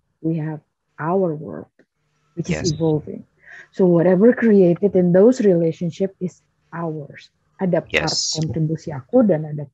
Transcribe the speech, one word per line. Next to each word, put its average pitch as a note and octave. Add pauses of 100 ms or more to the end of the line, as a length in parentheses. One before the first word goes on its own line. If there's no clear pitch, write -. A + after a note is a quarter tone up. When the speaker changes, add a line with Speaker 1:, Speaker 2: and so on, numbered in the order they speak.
(220)
Speaker 1:
we E3
have D3+ (380)
our F3
world, F2+ (640)
which E3+
is E3
Speaker 2:
Yes. D#3+
Speaker 1:
evolving. D#3 (480)
So G3
whatever F3+
created G3+
in F3+
those G#3+
relationship F3
is F3+ (320)
ours. D#3+ (320)
Ada F3+
part -
Speaker 2:
Yes. -
Speaker 1:
kontribusi D#3
aku D3+
dan D#3+
ada D3